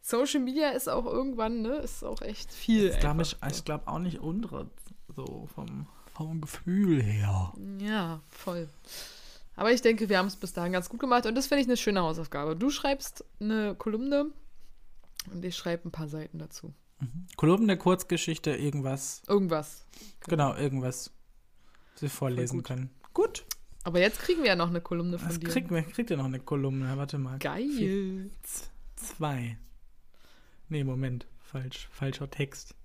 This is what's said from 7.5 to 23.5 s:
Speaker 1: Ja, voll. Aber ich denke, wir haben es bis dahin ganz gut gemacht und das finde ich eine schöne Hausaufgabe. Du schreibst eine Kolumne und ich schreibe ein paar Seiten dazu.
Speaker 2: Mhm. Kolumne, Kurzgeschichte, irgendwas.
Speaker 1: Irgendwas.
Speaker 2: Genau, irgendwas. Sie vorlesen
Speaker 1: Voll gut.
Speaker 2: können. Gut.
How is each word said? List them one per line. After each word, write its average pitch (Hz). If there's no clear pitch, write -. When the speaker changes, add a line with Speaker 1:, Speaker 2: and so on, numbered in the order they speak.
Speaker 1:
Ja, 190
voll. 170
Aber 220
ich 240
denke, 226
wir 196
haben 190
es 196
bis -
dahin 175
ganz 180
gut 233
gemacht 247
und 220
das 269
finde 285
ich 240
eine 247
schöne 202
Hausaufgabe. 160
Du 233
schreibst -
eine 214
Kolumne 277
und 175
ich 180
schreibe 170
ein 165
paar 156
Seiten 156
dazu. -
Speaker 2:
Mhm. 139
Kolumne, 196
Kurzgeschichte, 170
irgendwas. 139
Speaker 1:
Irgendwas. 170
Speaker 2:
Genau, 147
irgendwas. 131
Sie 147
vorlesen 123
Speaker 1:
Voll 127
gut. 120
Speaker 2:
können. 131
Gut. -